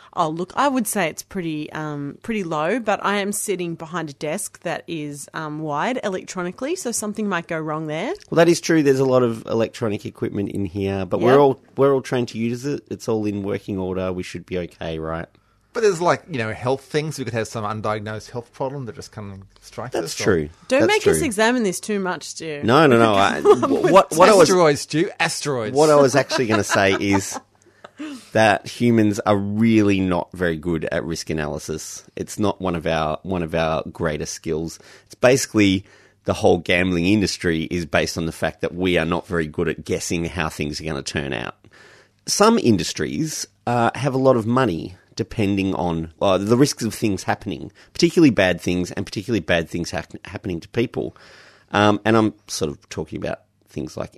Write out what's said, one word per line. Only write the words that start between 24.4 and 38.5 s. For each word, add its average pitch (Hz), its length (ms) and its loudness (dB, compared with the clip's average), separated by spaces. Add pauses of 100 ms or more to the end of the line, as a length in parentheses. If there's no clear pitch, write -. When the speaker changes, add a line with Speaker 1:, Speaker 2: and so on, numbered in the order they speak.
Speaker 3:
Asteroids, 165 320 4
Stu. 165 300 -2 (100)
Asteroids. 131 560 -4
Speaker 2:
What 151 140 6
I 147 60 8
was 135 200 6
actually 131 300 2
gonna 104 180 2
say 98 300 4
Speaker 1:
<laughs> - 40 0
Speaker 2:
is 98 400 0 (920)
that 110 340 2
humans 110 540 2
are 104 160 2
really 104 640 2
not 90 320 -2
very 87 240 -2
good 80 360 -4
at 73 120 -2
risk 80 260 -6
analysis. 78 760 -6 (120)
It's - 220 -8
not 101 220 0
one 90 140 -2
of 80 120 -6
our, 80 360 0
one 90 200 -4
of 80 120 -4
our 80 360 0
greatest 78 440 -4
skills. 80 440 -6 (280)
It's - 80 -20
basically 107 720 4 (400)
the 95 100 -2
whole 95 240 4
gambling 90 480 0
industry 90 640 0
is 85 160 -4
based 80 320 -2
on 82 80 -4
the 80 60 -4
fact - 280 -6